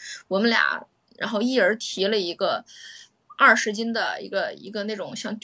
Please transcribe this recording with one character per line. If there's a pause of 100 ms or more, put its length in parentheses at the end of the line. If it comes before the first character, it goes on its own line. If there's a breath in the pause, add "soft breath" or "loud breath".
(280 loud breath)
我
们
俩， (320)
然
后
一
人
提
了
一
个 (720 loud breath)
二
十
斤
的
一
个，
一
个
那
种
像